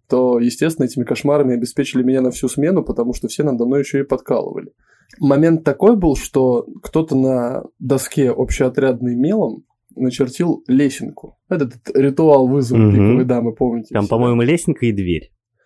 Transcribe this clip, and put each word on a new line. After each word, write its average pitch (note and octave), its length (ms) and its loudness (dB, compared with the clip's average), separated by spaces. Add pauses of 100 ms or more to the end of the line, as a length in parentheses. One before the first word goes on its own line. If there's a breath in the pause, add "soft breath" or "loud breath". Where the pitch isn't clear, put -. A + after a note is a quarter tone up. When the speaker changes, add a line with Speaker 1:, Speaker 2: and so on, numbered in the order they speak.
Speaker 1:
то, B2 320 2
естественно, B2+ 460 0
этими B2 180 -4
кошмарами C3 520 0
обеспечили B2+ 480 -4
меня C3 180 2
на B2+ 100 0
всю B2+ 160 -6
смену, D#3 360 0
потому A#2+ 300 -4
что - 140 -8
все - 160 -4
надо B2 220 -2
мной C3+ 160 0
ещё C#3 180 -2
и C#3 40 0
подкалывали. - 680 -4 (480 soft breath)
Момент D#3+ 460 2
такой G3+ 320 4
был, E3 180 2
что B2+ 500 0 (160)
кто-то D#3+ 360 -2
на C3 460 -2 (160)
доске C3 520 0
общеотрядной B2+ 840 0
мелом C3+ 500 -2 (300)
начертил C3+ 720 -2
лесенку. - 720 -2 (100)
Этот D3 240 -2 (200)
ритуал C#3 540 4
вызова B2+ 300 0
Speaker 2:
Мгм. G#2+ 180 6
Speaker 1:
пиковой A2+ 300 4
дамы, A#2+ 300 -2
помните A#2 380 -4
Speaker 2:
Там, G#2 100 0
Speaker 1:
все, G2+ 60 -4
да? A2+ 60 0
Speaker 2:
по-моему, A#2+ 280 2
лесенка C#3 420 0
и A#2 60 2
дверь. F2 400 -4 (340 loud breath)